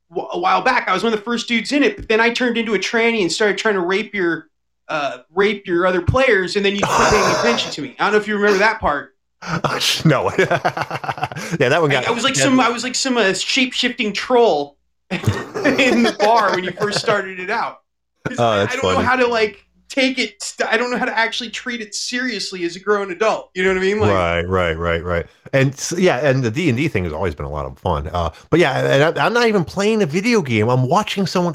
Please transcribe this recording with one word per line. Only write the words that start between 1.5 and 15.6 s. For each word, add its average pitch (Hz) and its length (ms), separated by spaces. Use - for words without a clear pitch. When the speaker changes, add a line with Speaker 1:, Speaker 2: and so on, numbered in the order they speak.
Speaker 1:
in 285 100
it, 208 140
but - 120
then 220 120
I 233 100
turned 240 260
into 226 180
a 185 40
tranny 226 440
and 170 100
started 202 260
trying 214 160
to 190 60
rape 190 340
your, 170 340
uh, 135 360
rape 202 320
your 180 220
other 185 140
players, 208 520
and 202 100
then 202 120
you 196 80
quit - 260
paying 202 260
Speaker 2:
<laughs> - 40
Speaker 1:
attention 233 320
to 156 100
me. 120 160
I 170 60
don't 202 80
know 214 80
if 208 80
you 208 80
remember 202 220
that 214 200
part. 147 380
Speaker 2:
<laughs> - 600
No. 117 320
<laughs> - 20
Yeah, 127 100
that 165 100
one 151 100
got 131 160
Speaker 1:
I, - 40
I - 20
was 240 120
like 262 120
Speaker 2:
yeah. 135 60
Speaker 1:
some, 262 180
I 240 80
was 240 160
like 254 120
some, 247 200
uh, 196 160
shape-shifting 247 800
troll 196 640
<laughs> - 160
in 247 920